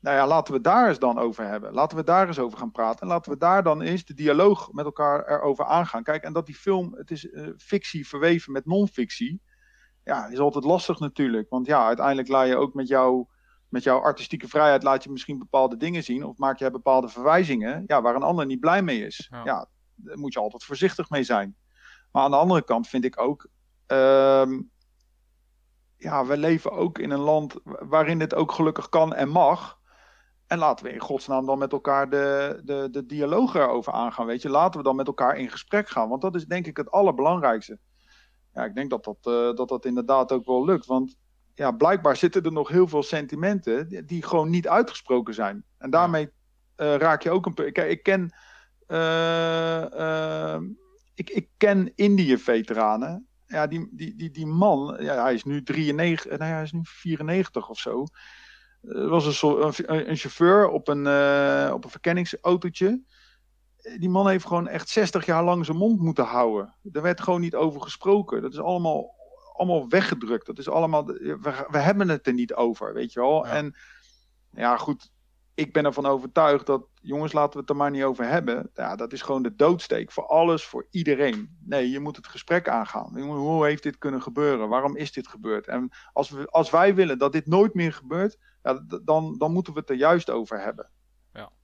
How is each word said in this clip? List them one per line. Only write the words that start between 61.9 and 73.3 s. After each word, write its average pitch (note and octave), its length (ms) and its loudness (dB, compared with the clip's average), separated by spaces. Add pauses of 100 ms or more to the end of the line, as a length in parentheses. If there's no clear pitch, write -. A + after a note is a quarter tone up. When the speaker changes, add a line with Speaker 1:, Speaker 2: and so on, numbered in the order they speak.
Speaker 1:
verkenningsautootje. F3+ 1120 -2 (760)
Eh, A#3 240 -18
die F3+ 80 -2
man F#3+ 200 2
heeft F#3+ 180 0
gewoon F3 220 -2
echt D#3 200 -10
zestig F#3+ 380 0
jaar E3+ 180 2
lang F3 200 2
zijn D#3 120 -4
mond G#3 240 2
moeten D#3+ 240 2
houden. A2+ 500 0 (180)
Er D3+ 100 -6
werd F3 180 0
gewoon F3+ 200 0
niet E3+ 140 -4
over C#3+ 260 0
gesproken. F#3+ 640 0
Dat C3 100 -8
is C#3+ 80 -14
allemaal, E3 540 -2 (420)
allemaal E3+ 320 0
weggedrukt. A#2+ 580 0
Dat - 120 -12
is C3+ 100 -10
allemaal, D#3 380 2
we, C#3 640 -8
we D3+ 80 0
hebben F#3+ 300 4
het D#3 180 -2
er B2+ 60 2
niet B2 220 -2
over, A2 400 -2
weet A#2+ 180 -6
je A#2+ 80 -6
wel. D3 260 2